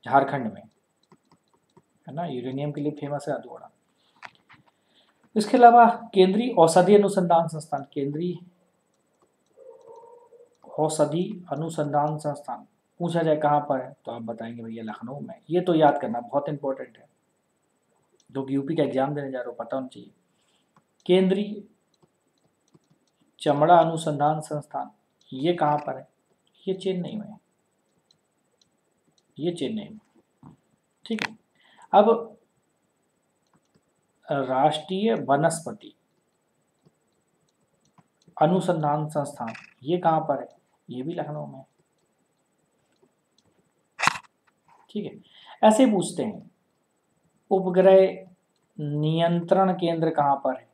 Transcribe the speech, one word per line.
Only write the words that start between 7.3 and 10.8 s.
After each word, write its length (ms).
संस्थान, 440
केंद्रीय 420
औषधि 760